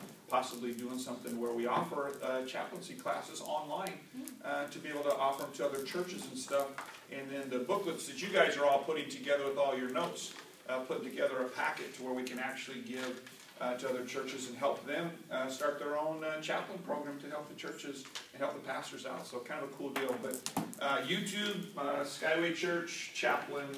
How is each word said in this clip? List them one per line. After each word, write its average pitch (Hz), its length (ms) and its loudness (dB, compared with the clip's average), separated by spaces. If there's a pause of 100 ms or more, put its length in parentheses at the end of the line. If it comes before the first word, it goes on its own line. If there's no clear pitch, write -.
(300)
possibly 123 420 2
doing 123 260 -4
something 120 420 -4
where 120 120 0
we 117 160 2
offer, 139 460 2 (100)
uh, 131 200 0
chaplaincy - 500 -4
classes - 480 -4
online, 151 580 -2 (460)
uh, 143 220 0
to 151 120 -10
be 139 80 -8
able 143 160 -2
to 143 140 6
offer 135 260 4
them 123 80 -4
to 143 140 0
other 135 180 0
churches 175 440 -2
and 123 100 -6
stuff. 139 300 2 (440)
And 139 180 -4
then 135 200 -4
the 127 100 2
booklets 170 480 2
that 135 140 -6
you 196 80 -2
guys 160 260 8
are 143 100 6
all 139 180 10
putting 147 260 0
together 139 360 2
with 139 120 2
all 139 200 6
your 127 120 0
notes, 120 420 0 (380)
uh, 127 100 2
putting - 240 -2
together 131 360 2
a 127 100 2
packet - 460 0
to 127 80 -8
where 127 100 0
we 127 100 0
can 127 160 -2
actually 127 400 -4
give, 127 420 -4 (380)
uh, 123 160 2
to 131 120 -2
other 127 180 2
churches 131 420 -2
and 117 100 -6
help - 300 4
them, 165 240 0 (180)
uh, 131 180 0
start 143 300 2
their 147 220 0
own, 156 240 2
uh, 156 180 0
chaplain 156 380 0
program 143 400 -2
to 143 100 -8
help 151 180 -4
the - 60 -12
churches - 520 -6 (280)
and - 80 -10
help - 120 2
the - 140 -8
pastors 135 380 -4
out. 123 220 -6
So 123 120 -6
kind 151 220 -4
of 139 80 -4
a 131 40 -10
cool 139 180 -4
deal. 131 320 2
But, 127 180 -2 (380)
uh, 139 220 2
YouTube, 202 760 0
uh, 143 260 0
skyway 165 520 2
church - 580 0
chaplain 143 540 2 (100)